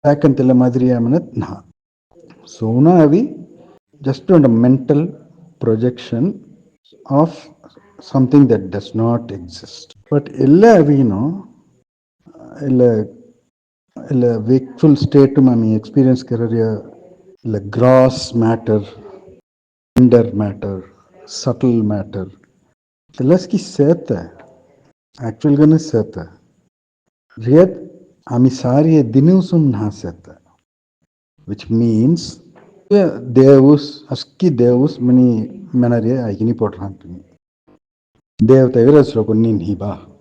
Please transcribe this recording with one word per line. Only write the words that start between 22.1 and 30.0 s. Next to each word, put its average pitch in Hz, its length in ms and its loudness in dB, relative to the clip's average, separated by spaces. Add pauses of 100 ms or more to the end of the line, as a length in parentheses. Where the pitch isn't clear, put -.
ಎಲ್ಲಸ್ಕಿ 175 360 0
ಸೇತ, 151 540 -4 (1120)
ಆಕ್ಚುಯಲ್ 131 360 -2
ಗನೆ 156 200 4
ಸೇತ. 113 400 -6 (1300)
ರಿಯತ್ 170 460 2 (400)
ಆಮಿ 123 180 2
ಸಾರಿಯ 143 540 0
ದಿನವಸುನ್ 160 680 0
ನಾ 104 180 -4
ಸೇತ. 87 400 -16 (1200)